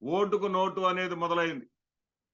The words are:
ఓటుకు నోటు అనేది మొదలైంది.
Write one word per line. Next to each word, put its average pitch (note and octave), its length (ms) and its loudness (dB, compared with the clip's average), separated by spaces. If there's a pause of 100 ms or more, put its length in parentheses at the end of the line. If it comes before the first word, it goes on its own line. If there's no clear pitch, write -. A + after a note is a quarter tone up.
ఓటుకు F#3+ 420 0
నోటు F#3+ 360 0
అనేది F3+ 340 0
మొదలైంది. E3 540 -2 (640)